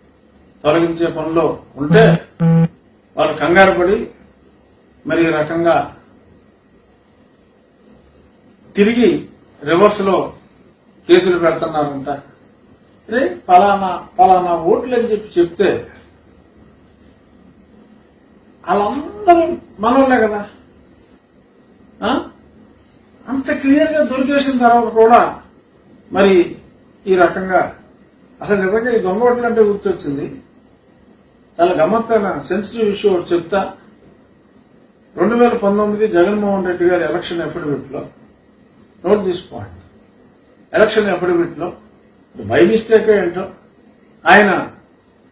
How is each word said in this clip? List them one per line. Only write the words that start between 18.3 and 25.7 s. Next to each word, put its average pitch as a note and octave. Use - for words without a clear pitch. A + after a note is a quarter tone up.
వాళ్ళందరూ E4
మనోళ్ళే B3+
కదా. G#3
ఆ? A#3
అంత C4+
క్లియర్ D4+
గా D4
దొరికేసిన C4+
తర్వాత A#3
కూడా A3+